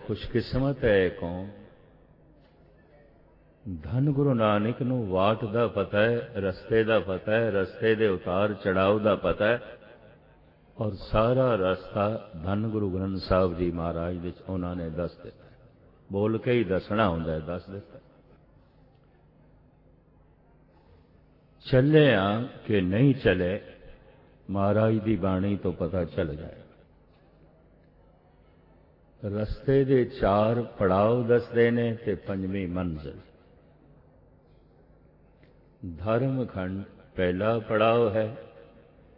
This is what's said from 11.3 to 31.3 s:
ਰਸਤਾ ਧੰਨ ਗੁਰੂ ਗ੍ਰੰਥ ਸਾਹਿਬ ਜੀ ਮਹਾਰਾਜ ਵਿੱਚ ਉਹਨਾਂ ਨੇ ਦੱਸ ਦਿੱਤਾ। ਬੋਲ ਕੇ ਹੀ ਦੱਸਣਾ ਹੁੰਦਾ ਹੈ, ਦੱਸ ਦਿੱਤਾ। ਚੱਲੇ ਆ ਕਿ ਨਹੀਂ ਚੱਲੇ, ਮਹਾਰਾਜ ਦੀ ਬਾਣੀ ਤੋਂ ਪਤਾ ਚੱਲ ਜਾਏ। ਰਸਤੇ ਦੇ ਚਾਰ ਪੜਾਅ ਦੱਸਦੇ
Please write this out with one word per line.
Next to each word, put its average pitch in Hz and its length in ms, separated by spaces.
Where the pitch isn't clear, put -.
ਰਸਤਾ 101 760
ਧੰਨ 101 240
ਗੁਰੂ 107 220
ਗ੍ਰੰਥ 95 320
ਸਾਹਿਬ 92 360
ਜੀ 87 140
ਮਹਾਰਾਜ 85 460
ਵਿੱਚ 87 200
ਉਹਨਾਂ 90 260
ਨੇ 85 140
ਦੱਸ 80 220
ਦਿੱਤਾ। - 220
ਬੋਲ 107 260
ਕੇ 123 140
ਹੀ 120 120
ਦੱਸਣਾ 95 460
ਹੁੰਦਾ 80 240
ਹੈ, 80 60
ਦੱਸ 85 300
ਦਿੱਤਾ। - 300
ਚੱਲੇ 143 440
ਆ 104 320
ਕਿ 104 160
ਨਹੀਂ 110 340
ਚੱਲੇ, 92 460
ਮਹਾਰਾਜ 104 480
ਦੀ 110 180
ਬਾਣੀ 95 420
ਤੋਂ 90 160
ਪਤਾ 87 320
ਚੱਲ 78 300
ਜਾਏ। 78 200
ਰਸਤੇ 107 580
ਦੇ 131 220
ਚਾਰ 110 560
ਪੜਾਅ 107 680
ਦੱਸਦੇ 117 440